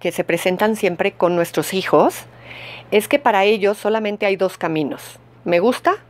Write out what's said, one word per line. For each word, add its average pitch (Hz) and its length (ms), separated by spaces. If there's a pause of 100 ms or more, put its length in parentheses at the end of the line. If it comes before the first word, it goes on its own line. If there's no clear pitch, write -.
que 175 100
se 165 140
presentan 185 500
siempre 190 380
con 175 240
nuestros 165 360
hijos 185 520 (680)
es 214 160
que 285 140
para 202 240
ellos 208 340
solamente 208 480
hay 196 80
dos 185 240
caminos, 156 600 (240)
¿me 175 160
gusta 254 380 (120)